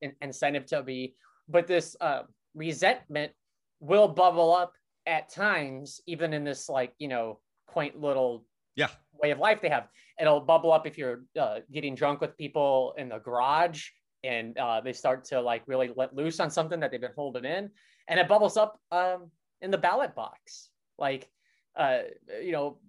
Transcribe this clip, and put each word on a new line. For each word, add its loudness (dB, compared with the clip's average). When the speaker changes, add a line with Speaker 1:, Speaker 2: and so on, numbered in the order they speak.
Speaker 1:
an -10
incentive -4
to -2
be. -8
But 4
this, 0
uh, -2
resentment -2
will 6
bubble 6
up 2
at -2
times, -4
even -4
in -4
this, -8
like, -2
you -8
know, -4
quaint -4
little 0
Speaker 2:
Yeah. -2
Speaker 1:
way 0
of -2
life 4
they -2
have. -2
It'll 4
bubble 4
up 4
if -12
you're, -6
uh, -2
getting -6
drunk 0
with -6
people 0
in -10
the -10
garage 0
and, -4
uh, 0
they -8
start -2
to, -2
like, -2
really 0
let -4
loose -4
on 0
something -2
that -2
they've -8
been -8
holding -8
in. -6
And 2
it 4
bubbles 4
up, 2
um, -2
in -4
the 2
ballot 2
box, -14
like, -4
uh, 2
you -6
know, -4